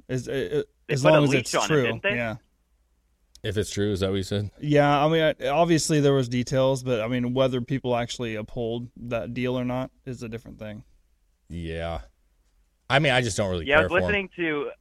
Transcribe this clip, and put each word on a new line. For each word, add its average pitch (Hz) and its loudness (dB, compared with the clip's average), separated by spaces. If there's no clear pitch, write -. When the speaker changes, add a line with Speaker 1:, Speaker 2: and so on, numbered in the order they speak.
Speaker 1:
As, 127 -6
uh, 113 -6
uh, 135 -4
Speaker 2:
They - -4
Speaker 1:
as 135 0
Speaker 2:
put 151 6
a - 8
Speaker 1:
long 151 6
as 143 4
Speaker 2:
leash 135 4
Speaker 1:
it's - -4
Speaker 2:
on 127 2
it, 104 -2
Speaker 1:
true. 143 4
Speaker 2:
didn't 117 -2
they? 196 0
Speaker 1:
Yeah. 117 -4
Speaker 3:
If 104 -4
it's 101 -2
true, 104 0
is 92 0
that 95 0
what 98 0
you 95 -2
said? 104 -4
Speaker 1:
Yeah, 143 4
I 151 4
mean, 160 2
I, 123 -2
obviously 160 2
there 139 6
was 131 2
details, 131 0
but, 123 0
I 113 -2
mean, 123 -2
whether 131 2
people 123 -2
actually 117 -4
uphold 117 -6
that 117 -6
deal 123 -2
or 123 -4
not 127 -4
is 123 -10
a 117 -10
different 110 -14
thing. 107 -14
Speaker 3:
Yeah. 82 -6
I 131 4
mean, 147 2
I 127 2
just 113 -2
don't 104 0
really 87 -2
Speaker 2:
Yeah, 143 6
I - 6
Speaker 3:
care - 2
Speaker 2:
was - -6
Speaker 3:
for 170 2
him. 180 0
Speaker 2:
listening 196 0
to, 151 -2